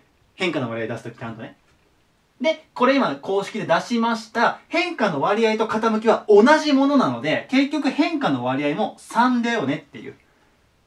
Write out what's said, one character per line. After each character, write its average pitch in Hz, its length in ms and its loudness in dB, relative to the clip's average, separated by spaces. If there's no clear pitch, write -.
変 185 160 -2
化 156 80 -4
の 123 100 -6
割 113 140 -6
合 110 40 -4
出 117 100 -8
す - 60 -18
と 120 80 -14
き - 60 -20
ち 131 80 -12
ゃ 117 40 -10
ん 110 60 -12
と 110 60 -16
ね。 - 160 -18
で、 311 320 -2
こ 247 140 2
れ 269 80 6
今 247 200 0
公 196 280 -4
式 - 140 -10
で 180 80 -6
出 165 160 2
し 233 180 -2
ま 220 160 0
し - 160 -12
た。 226 360 0
変 349 300 -4
化 214 120 0
の 143 120 -4
割 208 260 2
合 220 100 0
と 226 80 0
傾 220 360 -2
き 226 60 -6
は - 200 2
同 208 160 8
じ 294 160 -2
も 269 140 4
の 285 100 2
な 190 120 2
の 117 120 -6
で、 147 280 -4
結 269 200 2
局 294 200 -4
変 330 300 0
化 294 120 0
の 127 120 -2
割 135 220 -2
合 147 100 -2
も 190 220 -4
三 247 440 0
だ 233 100 -2
よ 214 140 -2
ね 143 220 -4
っ - 40 -20
て 110 80 -18
い - 100 -16
う。 - 60 -18